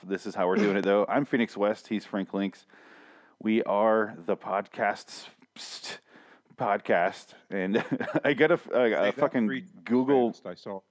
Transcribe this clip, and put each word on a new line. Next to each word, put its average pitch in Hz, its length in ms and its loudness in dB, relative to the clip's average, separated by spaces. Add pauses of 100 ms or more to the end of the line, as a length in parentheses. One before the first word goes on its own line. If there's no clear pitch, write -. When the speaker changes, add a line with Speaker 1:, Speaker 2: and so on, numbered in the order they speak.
Speaker 1:
this 95 200 -6
is 98 100 -10
how 95 100 0
we're 92 80 2
doing 101 220 2
it 95 80 0
though. 98 240 4
I'm 135 160 0
Phoenix 117 320 -2
West. 104 320 -2
He's 104 160 -4
Frank 95 280 -6
Links. 98 340 -4 (760)
We 110 220 2
are 107 500 2 (120)
the 98 100 0
podcast's - 880 -6 (320)
psst, - 400 -14 (580)
podcast, 101 800 0 (160)
and 98 340 0 (200)
<laughs> - 200 -2
I 147 100 4
got 151 160 4
a 170 40 6
f-, - 180 -4
a, 123 80 4
a 120 100 4
Speaker 2:
Say - 60 -
that 101 200 2
Speaker 1:
fucking 131 300 0
Speaker 2:
three 127 160 -4
times - 100 -20 (120)
Speaker 1:
Google 127 480 2
Speaker 2:
fast. - 140 -16
I 90 80 -12
saw - 160 -14
your 98 200 -10